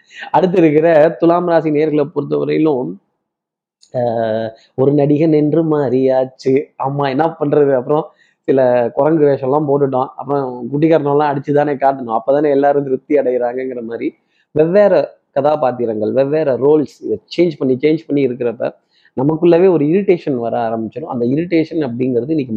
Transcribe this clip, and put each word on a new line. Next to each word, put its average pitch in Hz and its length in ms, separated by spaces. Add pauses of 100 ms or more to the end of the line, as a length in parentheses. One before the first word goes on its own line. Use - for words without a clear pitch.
(300)
அடுத்து 180 280
இருக்கிற 160 600
துலாம் 170 280
ராசி 160 240
நேயர்களை 147 440
பொறுத்தவரையிலும், 147 760 (1000)
ஆஹ், 113 580 (240)
ஒரு 135 180
நடிகன் 147 400
என்று 151 320
மாறியாச்சு. 131 880 (260)
ஆமா, 139 300
என்ன 156 320
பண்றது? 147 320
அப்புறம் 139 320 (340)
சில 123 560
குரங்கு 151 300
வேஷம்லாம் 139 440
போட்டுட்டோம், 135 380 (100)
அப்புறம் 127 560
குட்டிக்காரனெல்லாம் 147 580
அடிச்சுதானே 143 440
காட்டணும், 131 420
அப்பதானே 143 340
எல்லாரும் 143 320
திருப்தி 135 320
அடைகிறாங்கங்கிற 127 680
மாதிரி 117 320 (360)
வெவ்வேறு 170 580 (220)
கதாபாத்திரங்கள், 120 840
வெவ்வேறு 139 440
ரோல்ஸ், 139 440
இதை 107 240
சேஞ்ச் 175 340
பண்ணி 131 160
சேஞ்ச் 151 320
பண்ணி 143 220
இருக்கிறப்ப 123 440 (420)
நமக்குள்ளவே 165 520
ஒரு 165 180
இரிட்டேஷன் 175 500
வர 117 240
ஆரம்பிச்சிடும். 113 460
அந்த 123 220
இரிட்டேஷன் 160 540
அப்படிங்கிறது 127 500
இன்னைக்கு 135 260